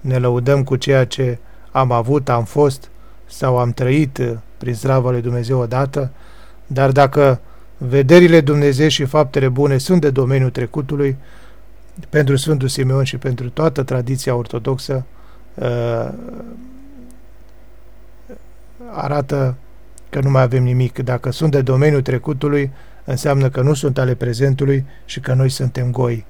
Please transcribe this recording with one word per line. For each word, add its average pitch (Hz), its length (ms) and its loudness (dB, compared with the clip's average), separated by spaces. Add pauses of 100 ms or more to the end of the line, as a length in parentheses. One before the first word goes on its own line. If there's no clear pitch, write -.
Ne 127 180 0
lăudăm 123 460 2
cu 127 120 -2
ceea 131 280 2
ce 123 340 -4 (320)
am 131 220 2
avut, 131 360 0
am 120 160 2
fost 139 440 0 (380)
sau 127 320 0
am 120 140 0
trăit, 135 460 0
uh, 120 140 -2 (260)
prin 123 160 -4
slava 127 360 2
lui 123 120 0
Dumnezeu 120 360 0
odată, 131 520 -2 (560)
dar 135 260 2
dacă 135 480 6 (380)
vederile 156 640 8
Dumnezeu 143 480 4
și 147 160 0
faptele 143 440 2
bune 135 300 2
sunt 175 220 2
de 151 100 2
domeniul 131 400 2
trecutului, 139 680 -2 (920)
pentru 139 280 4
Sfântul 135 320 0
Simeon 131 360 0
și 135 120 -4
pentru 123 340 -4
toată 151 320 0
tradiția 131 520 -2
ortodoxă, 131 720 -4 (500)
uh, 120 540 -2 (2750)
arată 139 640 -2 (560)
că 143 100 -4
nu 135 100 2
mai 131 120 6
avem 127 200 2
nimic. 123 360 2
Dacă 123 320 -2
sunt 156 200 0
de 139 100 2
domeniul 135 420 4
trecutului, 139 680 0 (340)
înseamnă 135 440 2
că 131 120 -2
nu 143 140 4
sunt 139 240 0
ale 127 160 2
prezentului 135 720 0 (200)
și - 160 -10
că 127 120 -2
noi 131 160 4
suntem 127 420 -2
goi 120 400 -2